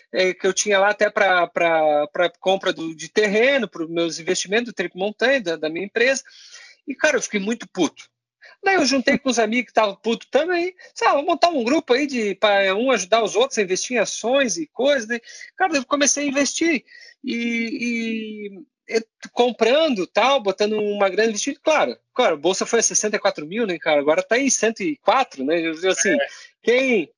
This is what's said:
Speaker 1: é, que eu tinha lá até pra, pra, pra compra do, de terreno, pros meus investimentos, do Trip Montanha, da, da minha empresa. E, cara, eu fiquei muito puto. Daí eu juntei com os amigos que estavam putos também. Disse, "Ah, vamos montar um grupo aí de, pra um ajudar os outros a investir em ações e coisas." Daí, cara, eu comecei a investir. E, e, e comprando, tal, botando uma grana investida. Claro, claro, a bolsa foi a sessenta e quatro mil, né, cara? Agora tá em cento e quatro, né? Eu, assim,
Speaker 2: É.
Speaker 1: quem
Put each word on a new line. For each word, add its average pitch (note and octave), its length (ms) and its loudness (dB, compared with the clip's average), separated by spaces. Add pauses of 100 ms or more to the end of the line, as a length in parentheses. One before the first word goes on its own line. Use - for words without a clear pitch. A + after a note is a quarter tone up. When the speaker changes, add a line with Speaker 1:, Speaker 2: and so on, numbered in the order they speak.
(140)
Speaker 1:
é, F#3 200 2
que - 140 -4
eu F#3 60 2
tinha G3+ 260 0
lá G3+ 120 4
até G#3 180 0
pra, F#3 380 2
pra, D#3 600 2
pra E3+ 320 -2
compra F#3+ 320 0
do, D#3+ 240 -8
de D#3 140 -14
terreno, A3 580 2
pros E3 220 -10
meus E3 300 -2
investimentos, F#3 480 -2
do G#3+ 60 -12
Trip F3+ 240 -8
Montanha, A3 440 0
da, E3+ 160 -4
da D#3 120 -4
minha E3+ 160 -6
empresa. B3 380 0 (640)
E, C4+ 80 -8
cara, D4 220 0
eu G3+ 40 -2
fiquei G3+ 200 -4
muito G#3 260 -6
puto. - 380 -4 (580)
Daí F#4+ 120 2
eu E4 100 2
juntei B3+ 340 0
com C4+ 100 -4
os A3 80 -2
amigos A#3 280 0
que - 60 -20
estavam G#3 260 2
putos - 340 -4
também. F4 420 0 (200)
Disse, - 100 -6
"Ah, G#4+ 80 4
vamos D4 140 0
montar E4+ 240 2
um D4+ 160 0
grupo C4+ 280 0
aí C#4 140 2
de, A3+ 280 -2
pra G3 380 2
um A#3+ 180 0
ajudar A3 300 2
os F3+ 140 -2
outros B3+ 220 0
a A3 40 2
investir F#3 360 -2
em - 20 2
ações A#3+ 580 0
e D#4+ 100 -8
coisas." C4 380 0
Daí, A3+ 160 -6 (360)
cara, F4 180 0
eu C4 100 -4
comecei C#4+ 380 0
a D4 40 -4
investir. C#4+ 580 -2 (360)
E, A3+ 1300 -6 (400)
e, A#3 80 -2
e A3+ 80 -2 (280)
comprando, A#3+ 720 2
tal, B3+ 340 2
botando G#3 380 0
uma G3+ 300 0
grana G#3 200 2
investida. G#3+ 320 -6
Claro, F#3+ 360 2 (160)
claro, G#3+ 220 2
a - 40 -4
bolsa F#3 260 0
foi A#3 140 0
a G#3 40 2
sessenta G#3 340 0
e - 20 -10
quatro F#3+ 260 -2
mil, G#3+ 220 -4
né, F3 100 -4
cara? D3+ 220 0
Agora D#3 240 2
tá A3+ 160 0
em C4+ 100 0
cento A3 320 -2
e D#3 160 -2
quatro, A#3 460 0
né? D#3+ 180 0
Eu, E3 120 -2 (180)
assim, - 200 2
Speaker 2:
É. C#3+ 160 0 (360)
Speaker 1:
quem A#3+ 540 2